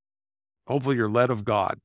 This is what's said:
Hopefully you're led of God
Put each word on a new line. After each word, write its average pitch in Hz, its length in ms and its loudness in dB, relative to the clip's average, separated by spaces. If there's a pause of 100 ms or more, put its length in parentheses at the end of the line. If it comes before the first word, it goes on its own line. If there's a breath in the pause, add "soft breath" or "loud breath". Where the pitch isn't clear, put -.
(680)
Hopefully 135 300 -2
you're 113 120 2
led 120 220 2
of 107 160 -6
God 104 380 0